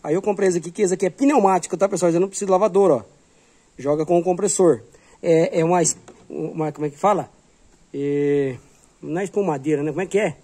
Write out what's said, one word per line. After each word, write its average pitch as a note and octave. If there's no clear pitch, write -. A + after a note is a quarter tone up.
Aí D#3
eu F#3+
comprei G3+
esse F3
aqui, E3+
que G#3+
esse F#3
aqui F#3
é F3+
pneumático, G3
tá, F#3+
pessoal? F3+
Eu F3
não F#3+
preciso G3+
de F#3+
lavador, F#3+
ó. A#2+
Joga D3+
com F3
o E3+
compressor. F3+
É, E3+
é D#3+
uma F3
es-, -
uma, D#3
como D3
é D3
que C#3+
fala? F#3+
É, C#3+
não D#3
é G3+
espumadeira, D3+
né? D3+
Como D3
é F#3+
que F#3+
é? F#3+